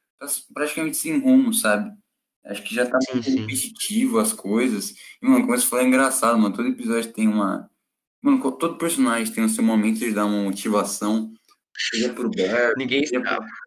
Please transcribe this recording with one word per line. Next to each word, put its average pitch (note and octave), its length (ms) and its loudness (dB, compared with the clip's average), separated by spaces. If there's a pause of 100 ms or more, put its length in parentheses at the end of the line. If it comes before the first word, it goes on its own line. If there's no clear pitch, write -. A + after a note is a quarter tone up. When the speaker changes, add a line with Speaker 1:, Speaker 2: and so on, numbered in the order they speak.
(180)
Speaker 1:
tá C4+ 60 -14
s-, C#4 200 -8 (100)
praticamente - 420 -4
sem D#3 220 -2
rumo, C3 340 4
sabe? G#2 380 0 (560)
Acho - 160 -10
que - 120 -10
já B2 120 0
tá B2 140 0
Speaker 2:
Sim, C3 120 -4
Speaker 1:
meio B2 120 -2
Speaker 2:
sim. C3 160 0
Speaker 1:
repetitivo A2 760 -2
as G#2+ 140 2
coisas. G2+ 580 -2 (300)
E, - 60 -10
mano, B2+ 180 6
como B2 140 0
você B2 80 0
falou, B2 180 0
é B2+ 40 4
engraçado, B2+ 500 4
mano. G#2 160 2
Todo A#2+ 140 -2
episódio A#2 440 -2
tem A2 160 2
uma, G2+ 420 0 (520)
mano, C#3 160 4
co-, C3 140 -2
todo E3 260 -4
personagem B2 560 0
tem A2+ 100 0
o A2 60 2
seu A2 120 -2
momento A2 360 4
de A2+ 140 -2
dar G#2 120 0
uma G#2 200 0
motivação, G#2 840 -2 (460)
seja A#2 360 -2
pro A2+ 180 -4
Barry, A2+ 480 0
Speaker 2:
Ninguém C3 260 0
Speaker 1:
seja - 160 -2
pro G#2+ 80 -4
Speaker 2:
sabe. G2+ 180 -4 (200)